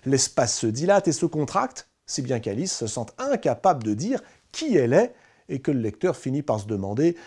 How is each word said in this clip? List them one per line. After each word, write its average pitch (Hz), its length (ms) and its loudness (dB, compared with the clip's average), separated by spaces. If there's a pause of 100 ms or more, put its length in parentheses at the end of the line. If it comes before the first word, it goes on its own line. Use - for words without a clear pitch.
L'espace 131 540 2
se 117 80 -2
dilate 175 420 2
et 156 40 2
se - 120 -2
contracte, 165 640 -4 (160)
si - 160 -8
bien 123 180 -2
qu'Alice 110 380 -4
se 117 100 -6
sent 113 200 -6 (100)
incapable 185 680 0
de 107 120 0
dire 196 260 -2 (320)
qui 294 240 0
elle 123 160 4
est 226 220 4 (340)
et 135 120 -6
que 156 100 -2
le 135 100 0
lecteur 113 360 -2
finit 135 260 -4
par 110 180 -2
se 101 60 -12
demander 110 500 0 (100)